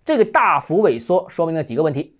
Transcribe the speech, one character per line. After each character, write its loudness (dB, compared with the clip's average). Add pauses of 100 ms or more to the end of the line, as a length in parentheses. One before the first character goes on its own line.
这 2
个 4
大 2
幅 0
萎 2
缩 -2
说 -4
明 -4
了 -4
几 -10
个 0
问 0
题。 -8